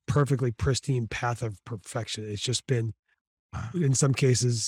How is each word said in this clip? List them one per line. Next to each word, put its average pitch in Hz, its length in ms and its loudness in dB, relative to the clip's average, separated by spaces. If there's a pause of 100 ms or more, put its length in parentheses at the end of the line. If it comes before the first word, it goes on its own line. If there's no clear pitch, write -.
perfectly 131 420 2
pristine 127 560 0
path 120 340 -2
of 107 220 -8
perfection. 107 680 -8
It's 104 120 -6
just - 260 -2
been, 113 260 0 (800)
in 151 200 2
some 135 200 4
cases, 120 540 2